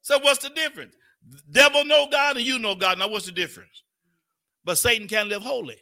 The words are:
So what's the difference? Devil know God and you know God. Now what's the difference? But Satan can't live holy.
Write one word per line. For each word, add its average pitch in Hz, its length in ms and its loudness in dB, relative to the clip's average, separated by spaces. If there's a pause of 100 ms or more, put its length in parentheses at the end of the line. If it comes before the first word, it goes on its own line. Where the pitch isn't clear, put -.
So 285 180 2
what's 277 220 2
the 277 100 -12
difference? 294 440 -8 (560)
Devil 285 320 6
know 294 260 4
God 285 280 0
and 240 80 -4
you 262 120 -2
know 214 160 -4
God. 185 260 -2
Now 196 100 -4
what's 202 160 -6
the 180 80 -16
difference? 160 500 -10 (800)
But 165 140 -2
Satan 220 320 0
can't 208 180 -2
live 202 140 -6
holy. 214 400 -8